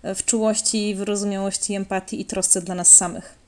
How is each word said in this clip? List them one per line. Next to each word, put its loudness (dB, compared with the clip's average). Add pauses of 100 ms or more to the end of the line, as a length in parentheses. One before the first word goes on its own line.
e, -6
w -8
czułości, 0
wyrozumiałości, -2
empatii -4
i -6
trosce 0
dla -6
nas 4
samych. 0 (120)